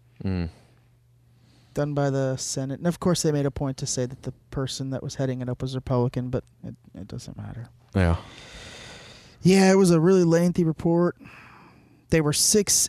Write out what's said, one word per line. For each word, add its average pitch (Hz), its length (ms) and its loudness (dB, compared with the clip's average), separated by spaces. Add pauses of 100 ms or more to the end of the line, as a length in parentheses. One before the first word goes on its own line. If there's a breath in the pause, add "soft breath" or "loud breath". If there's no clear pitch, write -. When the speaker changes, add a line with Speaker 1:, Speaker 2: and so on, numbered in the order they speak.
(220)
Speaker 1:
Hmm. 92 240 -2 (1300 soft breath)
Speaker 2:
Done 147 200 -4
by 143 160 0
the 135 280 0
Senate. 135 420 -6
And, 170 80 -2
of 175 120 -2
course, 180 220 0
they 160 100 0
made 143 140 0
a 139 60 -2
point 135 260 -6
to - 80 -10
say 127 220 -4
that 127 160 -14
the 127 80 -10 (200)
person 135 380 -6
that 131 140 -8
was 143 120 -10
heading 131 260 -4
it 123 60 -8
up 127 140 -6
was 131 140 -6
Republican, 123 540 -2
but 127 140 -4 (220)
it, 120 80 -12 (220)
it 95 120 -16
doesn't - 300 -12
matter. 107 320 -12 (260)
Speaker 1:
Yeah. 87 200 4 (1300 loud breath)
Speaker 2:
Yeah, 190 300 6
it 190 40 6
was 190 160 6
a 170 80 6
really 185 240 6
lengthy 170 400 4
report. 170 520 0 (960 loud breath)
There 160 140 4
were 147 100 0
six - 560 0